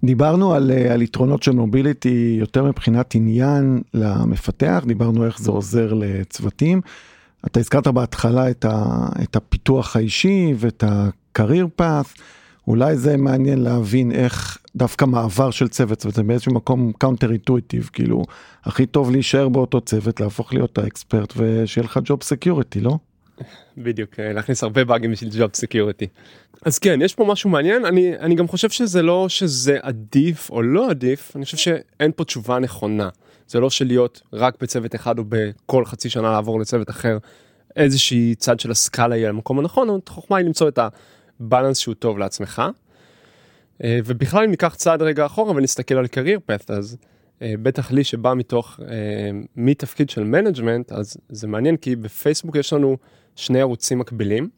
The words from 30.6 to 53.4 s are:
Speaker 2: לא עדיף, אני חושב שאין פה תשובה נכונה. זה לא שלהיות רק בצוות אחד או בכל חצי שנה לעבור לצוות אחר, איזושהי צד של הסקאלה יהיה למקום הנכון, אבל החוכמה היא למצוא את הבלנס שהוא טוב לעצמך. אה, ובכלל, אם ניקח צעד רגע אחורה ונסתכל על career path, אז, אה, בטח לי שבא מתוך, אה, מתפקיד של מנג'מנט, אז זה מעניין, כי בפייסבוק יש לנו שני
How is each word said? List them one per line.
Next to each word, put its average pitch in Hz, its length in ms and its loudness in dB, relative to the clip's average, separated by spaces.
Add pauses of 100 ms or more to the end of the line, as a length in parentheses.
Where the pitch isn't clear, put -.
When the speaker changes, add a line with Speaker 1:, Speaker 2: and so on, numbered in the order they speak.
Speaker 2:
לא 165 280 2
עדיף, 131 460 -2
אני 139 100 -8
חושב 156 120 -10
שאין 160 580 0
פה 165 80 -4
תשובה 123 360 -2
נכונה. 107 500 -4 (380)
זה 120 120 0
לא 131 100 2
שלהיות 123 520 0 (120)
רק 117 280 0
בצוות 117 340 -6
אחד 117 240 -4
או 117 100 -4
בכל 110 560 -2
חצי 117 240 -10
שנה 113 220 0
לעבור 110 280 0
לצוות 110 300 -2
אחר, 113 280 -2 (580)
איזושהי 127 600 2
צד 117 240 0
של 117 120 -6
הסקאלה 120 460 0
יהיה 113 120 0
למקום 110 300 -4
הנכון, 220 300 0
אבל 196 180 -2
החוכמה - 300 -2
היא 180 80 2
למצוא 160 220 2
את 139 120 0 (600)
הבלנס 127 380 2
שהוא 113 180 -4
טוב 110 220 -2
לעצמך. 101 440 -6 (1200)
אה, 117 220 0
ובכלל, 135 380 0
אם 220 60 2
ניקח 170 260 0
צעד 165 260 0
רגע 151 240 2
אחורה 208 260 -2
ונסתכל 135 440 0
על 131 100 2
career 151 460 -2
path, 107 220 -6
אז, 107 240 -8 (440)
אה, 113 200 -6
בטח 127 300 -2
לי 139 120 2
שבא 120 300 -2
מתוך, 120 460 -4 (100)
אה, 117 60 -10 (600)
מתפקיד 139 540 -2
של 110 140 -6
מנג'מנט, 120 680 -2
אז 104 260 -8 (120)
זה 110 180 -12
מעניין, 123 300 0
כי 127 180 -4
בפייסבוק 151 600 -4
יש 143 180 -2
לנו 139 240 2 (380)
שני 127 260 0